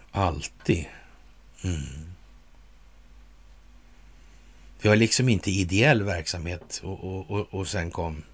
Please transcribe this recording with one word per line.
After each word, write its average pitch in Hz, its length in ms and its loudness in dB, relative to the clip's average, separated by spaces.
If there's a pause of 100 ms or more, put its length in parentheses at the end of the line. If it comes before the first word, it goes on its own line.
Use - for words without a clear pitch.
(120)
alltid. 87 760 -2 (760)
Mm. 78 500 -6 (2750)
Det 107 80 6
var 107 60 8
liksom 113 340 4
inte 101 220 2
ideell 98 520 4
verksamhet 87 800 -6
och, 95 200 -8
och, 92 280 -8
och, 104 220 -4
och 95 140 -4
sen 87 240 -2
kom 80 320 -6 (100)